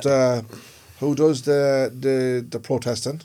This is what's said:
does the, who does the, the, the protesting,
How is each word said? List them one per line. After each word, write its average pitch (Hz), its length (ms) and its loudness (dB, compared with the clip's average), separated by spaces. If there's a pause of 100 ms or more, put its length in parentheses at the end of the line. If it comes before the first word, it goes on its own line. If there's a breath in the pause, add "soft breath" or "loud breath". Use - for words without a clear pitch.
does - 40 -2
the, 127 400 2 (560 loud breath)
who 143 140 0
does 147 280 2
the, 139 520 2
the, 127 540 0
the 113 100 -6
protesting, 123 680 -4